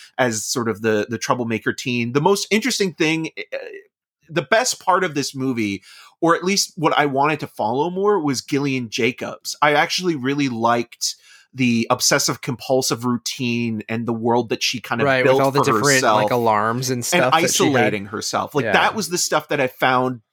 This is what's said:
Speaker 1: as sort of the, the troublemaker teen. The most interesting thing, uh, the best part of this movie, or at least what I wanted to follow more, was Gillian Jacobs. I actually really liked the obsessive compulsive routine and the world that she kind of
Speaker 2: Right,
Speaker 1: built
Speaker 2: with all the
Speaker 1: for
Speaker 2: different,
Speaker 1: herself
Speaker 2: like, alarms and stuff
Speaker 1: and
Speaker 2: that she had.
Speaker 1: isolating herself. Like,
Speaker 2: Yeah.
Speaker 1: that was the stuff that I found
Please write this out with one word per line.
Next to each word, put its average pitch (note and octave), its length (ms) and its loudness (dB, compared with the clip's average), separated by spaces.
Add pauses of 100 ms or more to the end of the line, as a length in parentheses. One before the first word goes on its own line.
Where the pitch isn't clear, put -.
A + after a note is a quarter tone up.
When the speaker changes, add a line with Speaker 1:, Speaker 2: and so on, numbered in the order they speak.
(180)
Speaker 1:
as A#2 280 0
sort A#2 240 -4
of G#2 120 -4
the, G#2+ 280 0
the A#2 80 -4
troublemaker A#2 560 -2
teen. A#2+ 400 -4
The C#3+ 80 2
most G3 300 2
interesting G#3+ 420 0
thing, D#3+ 380 -2 (220)
uh, - 40 -4 (720)
the E3 140 -2
best A3+ 360 2
part F#3+ 240 2
of F3 100 -2
this C#3 220 -4
movie, A#2 480 -2 (380)
or E3 140 4
at E3+ 100 -2
least F#3+ 320 0
what D3 200 0
I D3 80 4
wanted C#3+ 360 0
to C#3 60 -8
follow B2 420 -2
more, F#3+ 340 0
was C3+ 160 -2
Gillian C3+ 500 -2
Jacobs. - 720 -4
I D3 120 4
actually E3+ 420 0
really C#3 320 -2
liked A#2 680 -2 (360)
the A#2+ 380 0
obsessive C3+ 520 0
compulsive C3 640 -2
routine A#2+ 840 -2
and A2+ 160 -4
the A#2 80 -2
world A#2 360 0
that B2+ 120 -4
she - 180 -4
kind A#2 220 -4
of - 40 2
Speaker 2:
Right, C3 180 2
Speaker 1:
built C3 140 4
Speaker 2:
with C3+ 80 2
all C3+ 60 2
the C#3 100 2
Speaker 1:
for B2+ 40 2
Speaker 2:
different, C3 200 2 (100)
Speaker 1:
herself A#2 260 4
Speaker 2:
like, G#2+ 100 0
alarms A#2 600 0
and B2 120 -4
stuff C3 300 2
Speaker 1:
and E3 100 4
Speaker 2:
that E3+ 80 0
she - 120 2
had. D#3 100 4
Speaker 1:
isolating G#2+ 320 2
herself. G#2 480 -4
Like, C#3 120 0
Speaker 2:
Yeah. G#2+ 80 0
Speaker 1:
that F3 200 2
was F#3+ 160 -6
the F3 80 -4
stuff D#3 300 -2
that D3 120 0
I C3+ 60 2
found B2+ 560 0 (120)